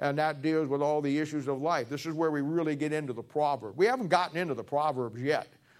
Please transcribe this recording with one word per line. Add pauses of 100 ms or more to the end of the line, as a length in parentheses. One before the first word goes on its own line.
and
that
deals
with
all
the
issues
of
life.
This
is
where
we
really
get
into
the
proverb.
We
haven't
gotten
into
the
Proverbs
yet. (320)